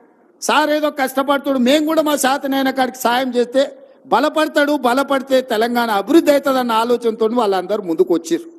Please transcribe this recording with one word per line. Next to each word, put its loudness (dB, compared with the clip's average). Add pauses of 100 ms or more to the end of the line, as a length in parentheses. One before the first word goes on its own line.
(420)
సార్ 2
ఏదో 0
కష్టపడుతుడు, -2
మేము 2
కూడా 0
మా 0
శాతనైన 0
కాడికి -4
సాయం 0
చేస్తే 0 (280)
బలపడతాడు, 2
బలపడితే 0
తెలంగాణ -2
అభివృద్ధి 2
అవుతుందన్న 0
ఆలోచనతో 0
వాళ్ళందరూ -2
ముందుకు 0
వచ్చారు." -4 (140)